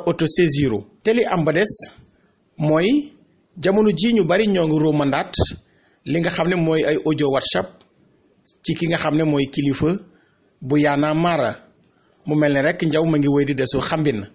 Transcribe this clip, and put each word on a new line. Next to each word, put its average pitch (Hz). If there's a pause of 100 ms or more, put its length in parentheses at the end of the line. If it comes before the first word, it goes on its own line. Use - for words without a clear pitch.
autosaisiru. 147 (180)
Te 220
li 240
am 165
ba 156
des 185 (880)
mooy 175 (440)
jamono 202
ji 196
ñu 208
bari 196
ñoo 185
ngi 156
romandaat 147 (720)
li 147
nga 170
xam 170
ne 185
mooy 160
ay 151
audio 147
WhatsApp - (800)
ci 165
ki 170
nga 165
xam 151
ne 160
mooy 147
kilifa 139 (760)
bu 135
Y'en 147
a 151
marre. 156 (680)
Mu 151
mel 147
ne 139
rek 175
njaw 160
ma 160
ngi 143
wéy 143
di 143
desu 131
xambin. 147 (140)